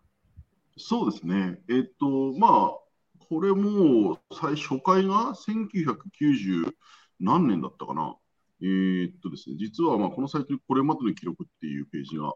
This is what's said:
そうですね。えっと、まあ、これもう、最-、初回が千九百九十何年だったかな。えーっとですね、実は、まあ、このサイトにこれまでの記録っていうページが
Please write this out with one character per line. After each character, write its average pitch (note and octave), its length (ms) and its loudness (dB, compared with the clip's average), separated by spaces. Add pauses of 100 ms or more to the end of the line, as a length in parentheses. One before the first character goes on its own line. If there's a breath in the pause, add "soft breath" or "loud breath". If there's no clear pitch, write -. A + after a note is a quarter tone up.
(760)
そ A3 300 -2
う G2+ 60 0
で - 80 -6
す E2 80 -10
ね。 F2+ 420 -2
え B2+ 120 4
っ - 20 0 (160)
と、 C3+ 340 0
ま D#3 140 4
あ、 - 320 4 (500)
こ D#3+ 120 -2
れ G3 120 4
も E3+ 600 4
う、 - 60 -10 (140)
最-、 D3+ 220 -2
初 C3+ 260 -4
回 F#3+ 240 4
が G#3+ 300 0
千 G#3+ 320 -4
九 F3 180 -2
百 C3 240 -4
九 D3 260 2
十 F#2 400 -2 (440 soft breath)
何 C3+ 280 4
年 F2+ 140 2
だ C2 60 -6
っ - 120 -18
た - 60 -12
か C2+ 80 -8
な。 D#2 220 -6 (440)
え F2+ 60 -6
ー F#2 480 0
っ - 80 -20
と F#2 80 -10
で D2 80 -12
す - 140 -14
ね、 C#2 40 -10
実 G#2+ 280 -6
は、 C3 160 2
ま F#2+ 80 2
あ、 - 20 -6
こ - 100 -8
の C3+ 80 -4
サ D3+ 120 -4
イ C3+ 60 -6
ト - 60 -10
に C3 160 -4
こ C3 60 -2
れ C3+ 80 2
ま D3+ 140 0
で C#3+ 80 -8
の G2+ 100 0
記 - 140 -14
録 - 160 -8
っ - 180 -20
て D#2+ 60 -8
い C#2+ 120 -6
う C#2+ 60 -8
ペ D2+ 140 -10
ー C#2+ 60 -8
ジ D#2 120 -10
が D2 180 -6